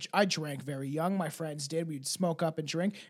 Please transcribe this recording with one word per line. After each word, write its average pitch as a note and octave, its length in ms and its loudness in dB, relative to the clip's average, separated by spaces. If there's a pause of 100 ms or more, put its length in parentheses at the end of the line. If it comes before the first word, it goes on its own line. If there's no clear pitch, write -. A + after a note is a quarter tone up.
(140)
I G3+ 100 8
drank D3 380 0
very C3+ 260 -4
young. E3+ 300 2
My D#3+ 100 0
friends D3+ 400 -6
did. E3 180 0
We'd D3 200 -6
smoke F3 360 0
up D#3+ 160 2
and D3+ 80 -2
drink. F3 280 0 (160)